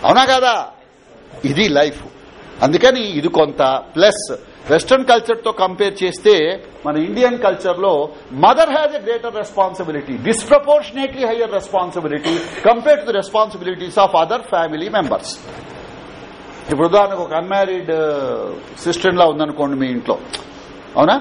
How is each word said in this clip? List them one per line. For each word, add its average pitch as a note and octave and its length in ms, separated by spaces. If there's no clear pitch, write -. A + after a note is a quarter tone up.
అవునా C4 200
కాదా? B3+ 420
ఇది F3 240
లైఫ్. C#3+ 360
అందుకని F3+ 380
ఇది E3+ 280
కొంత C#3+ 540
ప్లస్ G3 380
వెస్టర్న్ B3+ 340
కల్చర్ A3+ 400
తో A3 80
కంపేర్ F#3 520
చేస్తే F3+ 600
మన D3+ 100
ఇండియన్ A#3 420
కల్చర్ F#3+ 400
లో E3 300
mother B3 340
has D4+ 220
a G3+ 140
greater A#3 280
responsibility, F3+ 920
disproportionately C4+ 1040
higher A3+ 240
responsibility E3 1160
compared A#3+ 300
to A#3 120
the G3+ 40
responsibilities G3 920
of E3 200
other A3+ 140
family E3 600
members. A#2+ 380
ఇప్పుడు D3+ 180
ఉదాహరణకు G3 340
ఒక D#3 120
అన్మ్యారీడ్ F3+ 580
సిస్టర్ E3+ 260
ఇన్ F3+ 120
లా F3 60
ఉందనుకోండి D3 520
మీ C3 100
ఇంట్లో, A#2+ 320
అవునా? E3+ 240